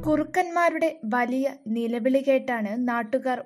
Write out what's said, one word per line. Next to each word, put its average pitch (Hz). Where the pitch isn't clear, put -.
കുറുക്കന്മാരുടെ 320
വലിയ 247
നിലവിളി 233
കേട്ടാണ് 247
നാട്ടുകാർ 240